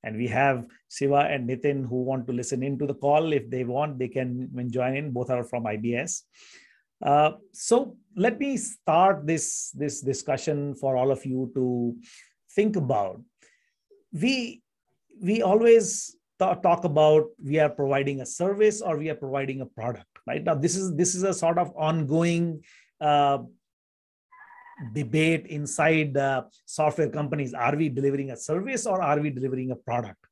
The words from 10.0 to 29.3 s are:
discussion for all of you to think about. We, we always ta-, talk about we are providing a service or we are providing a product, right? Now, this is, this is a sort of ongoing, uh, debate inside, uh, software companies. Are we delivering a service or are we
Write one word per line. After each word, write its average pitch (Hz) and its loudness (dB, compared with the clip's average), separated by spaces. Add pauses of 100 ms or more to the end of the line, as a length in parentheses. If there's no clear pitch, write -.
discussion 143 -4
for 131 0
all 131 2
of 135 -2
you 131 -4
to 123 0 (540)
think 208 2
about. 113 -2 (920)
We, 240 -2 (600)
we 208 0
always 226 4 (240)
ta-, 185 2
talk 175 2
about 151 6 (180)
we 147 0
are 151 4
providing 139 0
a 123 -10
service 208 2
or 165 -2
we 156 -4
are 151 -4
providing 135 -4
a 123 -8
product, - -10
right? 131 -4
Now, 165 2
this 170 0
is, 190 -2
this 180 0
is 180 -4
a 190 0
sort 170 0
of 175 0
ongoing, 160 0 (380)
uh, 143 4 (1500)
debate 156 0
inside, 151 0
uh, 135 0 (240)
software 151 0
companies. 143 -4
Are 123 0
we 156 0
delivering 139 -2
a 113 -10
service 208 -4
or 190 -2
are 151 2
we 151 0